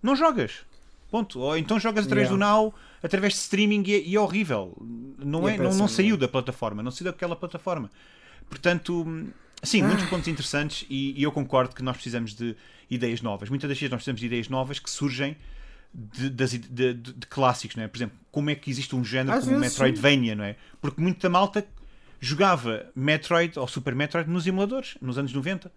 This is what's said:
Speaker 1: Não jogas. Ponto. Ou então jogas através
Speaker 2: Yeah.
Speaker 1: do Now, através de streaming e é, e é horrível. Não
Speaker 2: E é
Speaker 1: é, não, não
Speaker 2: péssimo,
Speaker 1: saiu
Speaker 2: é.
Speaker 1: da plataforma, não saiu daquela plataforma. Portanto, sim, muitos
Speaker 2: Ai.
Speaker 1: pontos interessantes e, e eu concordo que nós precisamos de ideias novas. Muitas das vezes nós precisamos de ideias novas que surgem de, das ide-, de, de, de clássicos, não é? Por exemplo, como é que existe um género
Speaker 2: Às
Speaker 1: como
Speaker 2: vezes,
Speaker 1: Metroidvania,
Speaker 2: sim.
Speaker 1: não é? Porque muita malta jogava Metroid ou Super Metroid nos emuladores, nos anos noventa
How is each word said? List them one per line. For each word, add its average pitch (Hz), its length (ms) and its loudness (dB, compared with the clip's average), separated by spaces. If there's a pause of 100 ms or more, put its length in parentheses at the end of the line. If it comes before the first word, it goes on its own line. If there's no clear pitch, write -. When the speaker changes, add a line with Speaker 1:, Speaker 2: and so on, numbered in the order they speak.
Speaker 1:
Não 262 140 4
jogas. 254 500 2 (440)
Ponto. 214 280 -2
Ou 143 180 0
então 208 220 2
jogas 208 280 2
através 202 220 4
Speaker 2:
Yeah. 196 180 4
Speaker 1:
do 208 60 6 (100)
Now, 220 120 0 (280)
através 190 320 2
de - 60 -4
streaming 208 460 4
e 202 80 2
é, 202 80 6
e 175 140 0
é 214 40 6
horrível. 151 560 0 (420)
Não 147 300 0
Speaker 2:
E 214 40 2
é - 20 0
Speaker 1:
é, - 40 -2
não, 180 60 2
não 185 80 4
Speaker 2:
péssimo, 202 160 4
Speaker 1:
saiu 208 280 4
Speaker 2:
é. - 20 0
Speaker 1:
da 131 80 2
plataforma, 123 560 -2
não 123 80 -4
saiu 175 220 -6
daquela 170 240 -6
plataforma. 170 520 -6 (600)
Portanto, 170 580 0 (560)
sim, 208 200 4
muitos 208 220 2
Speaker 2:
Ai. 170 60 -4
Speaker 1:
pontos 175 160 -2
interessantes 151 640 -4
e, 139 280 -4
e 139 40 2
eu 147 80 2
concordo 131 440 2
que - 80 -8
nós 127 140 -2
precisamos 117 380 -6
de 113 220 -4 (340)
ideias 117 320 -2
novas. 104 260 -6
Muitas 139 200 -4
das 139 100 -4
vezes 139 120 -4
nós 123 80 -4
precisamos 120 220 -6
de 120 60 -6
ideias 117 220 -4
novas 131 320 -4
que - 100 -10
surgem 139 460 -2 (560)
de, 117 380 -6
das 131 240 0
ide-, 117 140 -8
de, 127 260 0
de, 120 180 -14
de 120 160 -16
clássicos, 123 480 0
não 113 80 -4
é? 107 40 -8
Por - 100 -12
exemplo, 117 200 -6 (140)
como 147 180 0
é 147 60 2
que - 140 -12
existe 131 260 -4
um 127 80 0
género 131 340 0
Speaker 2:
Às 247 60 0
Speaker 1:
como 262 160 4
Speaker 2:
vezes, 123 140 0
Speaker 1:
Metroidvania, 131 580 4
Speaker 2:
sim. 104 60 -4
Speaker 1:
não 104 60 -4
é? 104 120 -6 (240)
Porque 143 200 -4
muita 180 280 2
malta 202 360 2 (560)
jogava 131 760 2
Metroid 156 640 2
ou 127 100 -4
Super 131 260 -4
Metroid 147 340 -2
nos 170 180 0
emuladores, 202 540 -2
nos 127 180 -4
anos 139 140 -2
noventa 170 440 -4